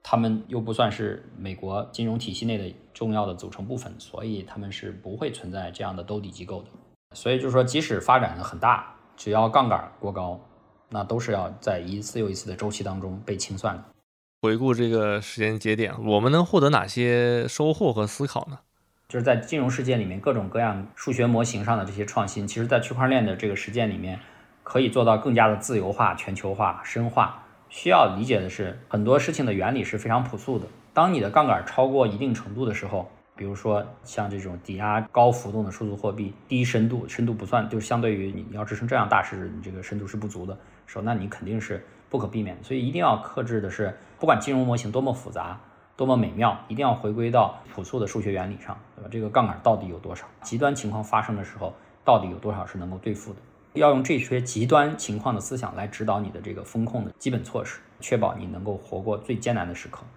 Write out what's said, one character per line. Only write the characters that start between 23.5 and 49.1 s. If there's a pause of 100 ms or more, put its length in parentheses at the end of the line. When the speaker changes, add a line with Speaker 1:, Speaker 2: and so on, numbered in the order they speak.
Speaker 1:
实
践
里
面 (440)
可
以
做
到
更
加
的
自
由
化、
全
球
化、
深
化。 (260)
需
要
理
解
的
是，
很
多
事
情
的
原
理
是
非
常
朴
素
的。 (300)
当
你
的
杠
杆
超
过
一
定
程
度
的
时
候， (280)
比
如
说 (180)
像
这
种
抵
押 (120)
高
浮
动
的
数
字
货
币， (140)
低
深
度，
深
度
不
算，
就
相
对
于
你
要
支
撑
这
样
大
市
值，
你
这
个
深
度
是
不
足
的 (300)
时
候，
那
你
肯
定
是 (240)
不
可
避
免
的。
所
以
一
定
要
克
制
的
是， (240)
不
管
金
融
模
型
多
么
复
杂、 (360)
多
么
美
妙， (100)
一
定
要
回
归
到 (140)
朴
素
的
数
学
原
理
上， (180)
对
吧？